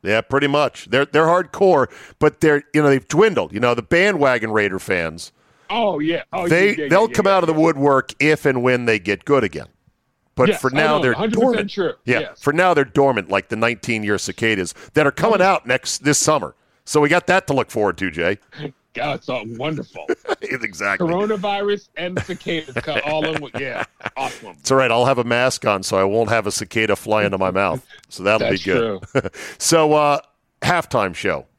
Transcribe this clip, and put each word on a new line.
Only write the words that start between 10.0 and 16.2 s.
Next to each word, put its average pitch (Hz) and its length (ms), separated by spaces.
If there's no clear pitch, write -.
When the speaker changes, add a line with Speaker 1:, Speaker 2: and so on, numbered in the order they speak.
Speaker 1:
But 147 140
Speaker 2:
Yes. - 120
Speaker 1:
for 127 120
Speaker 2:
Oh, - 40
Speaker 1:
now, 151 200
Speaker 2:
no, - 60
Speaker 1:
they're 123 100
Speaker 2:
hundred 202 260
percent 233 40
Speaker 1:
dormant. 208 180
Speaker 2:
true. 175 220
Speaker 1:
Yeah, 120 160
Speaker 2:
Yes. - 200
Speaker 1:
for - 100
now, 180 220
they're 143 120
dormant, 113 440
like 98 200
the 113 60
nineteen-year 110 600
cicadas 98 560
that 151 140
are 135 40
coming 208 300
Speaker 2:
Oh. 185 40
Speaker 1:
out 185 220
next, - 360
this 143 140
summer. 139 380